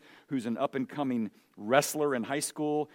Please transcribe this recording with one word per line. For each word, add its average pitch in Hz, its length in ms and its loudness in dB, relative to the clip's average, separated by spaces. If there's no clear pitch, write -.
who's 123 180 -2
an 117 100 -2
up-and-coming 131 760 -2
wrestler 139 580 4
in 117 100 -2
high 139 160 -2
school. 151 540 -2